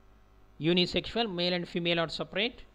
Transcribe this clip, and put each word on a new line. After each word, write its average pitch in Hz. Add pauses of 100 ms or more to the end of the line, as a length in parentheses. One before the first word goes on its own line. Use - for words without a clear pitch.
(600)
unisexual, 180
male 175
and 175
female 170
are 165
separate, 190 (120)